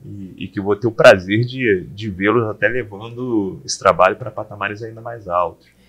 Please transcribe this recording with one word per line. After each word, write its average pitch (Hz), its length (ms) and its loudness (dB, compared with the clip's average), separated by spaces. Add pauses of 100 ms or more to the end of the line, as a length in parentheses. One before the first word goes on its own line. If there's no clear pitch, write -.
e, 98 320 -16
e 95 120 -10
que 104 100 -8
eu 98 40 -4
vou 101 120 2
ter 110 100 -2
o 113 60 0
prazer 104 540 6
de, 120 400 0
de 101 260 -10
vê-los 107 360 0
até 104 200 0
levando 113 1000 -4
esse - 140 -10
trabalho 95 380 4
para 113 120 -10
patamares 104 540 -8
ainda 113 180 -14
mais 117 260 -14
altos. 87 380 -2 (240)